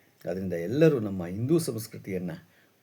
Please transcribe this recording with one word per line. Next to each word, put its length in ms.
ಅದರಿಂದ 280
ಎಲ್ಲರೂ 460
ನಮ್ಮ 280
ಹಿಂದೂ 320
ಸಂಸ್ಕೃತಿಯನ್ನ 720